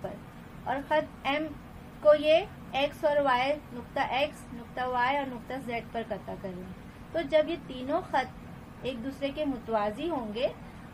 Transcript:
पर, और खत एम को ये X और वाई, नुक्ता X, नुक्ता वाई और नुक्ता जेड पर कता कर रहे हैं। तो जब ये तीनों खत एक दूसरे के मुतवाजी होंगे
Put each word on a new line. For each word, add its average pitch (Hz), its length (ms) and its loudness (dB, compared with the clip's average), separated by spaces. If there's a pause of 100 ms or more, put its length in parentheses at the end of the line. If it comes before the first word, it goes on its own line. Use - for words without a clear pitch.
पर, - 140 -6 (520)
और 269 140 0
खत 302 260 2 (180)
एम 302 200 0 (560)
को 302 120 12
ये 311 340 6 (260)
X 285 300 0
और 294 180 6
वाई, 262 300 4
नुक्ता 277 500 -4
X, 285 520 0
नुक्ता 240 320 -4
वाई 254 300 4
और 277 100 0
नुक्ता 247 300 -6
जेड 233 360 -4
पर 233 100 -2
कता 196 320 -6
कर 190 140 -8
रहे 180 140 -8
हैं। 185 140 -12 (360)
तो 330 100 2
जब 311 260 6
ये 339 80 -2
तीनों 269 460 -2
खत 262 280 0 (560)
एक 240 160 -4
दूसरे 269 260 -4
के 294 160 -2
मुतवाजी 226 640 0
होंगे 247 640 -2 (220)